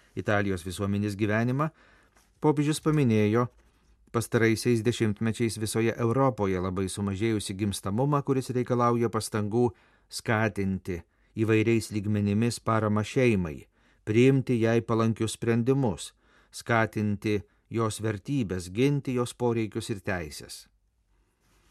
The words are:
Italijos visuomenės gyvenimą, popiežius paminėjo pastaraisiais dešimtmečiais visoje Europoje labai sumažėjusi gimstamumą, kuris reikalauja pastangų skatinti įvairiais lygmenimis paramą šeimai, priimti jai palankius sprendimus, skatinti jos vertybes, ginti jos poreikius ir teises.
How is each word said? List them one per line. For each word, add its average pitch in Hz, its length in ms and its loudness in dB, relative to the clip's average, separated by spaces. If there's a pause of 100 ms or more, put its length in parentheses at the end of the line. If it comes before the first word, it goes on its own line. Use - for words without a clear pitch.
(140)
Italijos 98 480 0
visuomenės 101 560 -2
gyvenimą, 120 500 0 (680)
popiežius 151 400 2
paminėjo 120 720 2 (640)
pastaraisiais 113 720 2
dešimtmečiais 113 760 -2
visoje 113 400 0
Europoje 113 640 2
labai 92 240 -2
sumažėjusi 101 720 -2
gimstamumą, 110 640 -2
kuris 131 320 0
reikalauja 120 560 2
pastangų 110 600 0 (340)
skatinti 98 920 -2 (340)
įvairiais 110 560 2
lygmenimis 104 720 0
paramą 107 400 2
šeimai, 95 600 0 (420)
priimti 123 540 4
jai 113 200 4
palankius 113 540 0
sprendimus, 117 800 0 (340)
skatinti 107 960 -2 (280)
jos 110 300 -2
vertybes, 101 720 -4
ginti 131 480 0
jos 120 160 -4
poreikius 113 560 -2
ir 98 80 -8
teises. 87 640 -8 (1080)